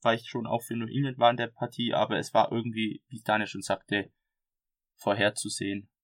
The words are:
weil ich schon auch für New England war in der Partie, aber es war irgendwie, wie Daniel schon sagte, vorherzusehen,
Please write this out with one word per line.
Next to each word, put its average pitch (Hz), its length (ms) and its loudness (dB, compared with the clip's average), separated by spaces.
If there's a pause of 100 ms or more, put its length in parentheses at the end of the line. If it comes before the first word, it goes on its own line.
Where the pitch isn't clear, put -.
weil 117 140 4
ich 113 120 -8
schon 117 180 -6
auch 113 160 -2
für 113 140 -8
New 113 100 -4
England 127 320 -2
war 120 120 8
in 123 60 2
der 120 120 -2
Partie, - 460 -4
aber 107 240 2
es - 140 -4
war 113 200 4
irgendwie, 110 560 -4
wie 110 140 -16
Daniel 107 260 0
schon 98 140 -10
sagte, - 480 -2 (880)
vorherzusehen, 101 920 -2 (140)